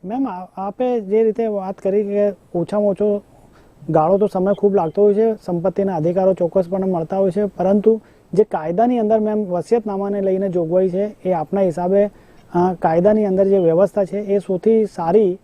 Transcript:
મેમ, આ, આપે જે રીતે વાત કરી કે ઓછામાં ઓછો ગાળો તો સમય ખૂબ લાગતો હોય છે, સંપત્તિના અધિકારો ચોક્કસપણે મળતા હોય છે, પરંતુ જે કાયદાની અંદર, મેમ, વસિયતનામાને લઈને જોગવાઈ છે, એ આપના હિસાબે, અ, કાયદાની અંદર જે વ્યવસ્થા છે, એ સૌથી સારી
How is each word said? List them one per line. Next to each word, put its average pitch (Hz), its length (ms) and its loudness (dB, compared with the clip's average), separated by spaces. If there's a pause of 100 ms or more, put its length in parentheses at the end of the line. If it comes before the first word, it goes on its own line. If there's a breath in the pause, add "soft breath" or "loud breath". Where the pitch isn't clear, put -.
મેમ, 254 200 -4
આ, 185 200 -12 (100)
આપે 233 420 -4
જે 214 240 0
રીતે 226 220 0
વાત 196 320 -4
કરી 202 260 0
કે 202 260 0 (260)
ઓછામાં 202 340 0
ઓછો 202 340 -2 (640 soft breath)
ગાળો 160 280 2
તો 202 100 2
સમય 190 260 0
ખૂબ 196 220 0
લાગતો 170 260 0
હોય 208 120 4
છે, 220 220 0
સંપત્તિના 185 600 -4
અધિકારો 180 380 0
ચોક્કસપણે 185 540 -2
મળતા 180 300 -2
હોય 196 140 0
છે, 202 140 -2
પરંતુ 202 560 0 (320 soft breath)
જે 190 100 4
કાયદાની 214 560 0
અંદર, 220 200 2
મેમ, 214 240 -2
વસિયતનામાને 202 800 -4
લઈને 190 280 0
જોગવાઈ 180 400 0
છે, 202 260 -4 (100)
એ 185 60 -2
આપના 175 300 -2
હિસાબે, 185 480 0 (460 soft breath)
અ, 180 180 2
કાયદાની 175 520 2
અંદર 190 220 2
જે 196 100 4
વ્યવસ્થા 185 480 2
છે, 196 120 -8
એ 202 220 -2
સૌથી 214 460 0
સારી 190 580 0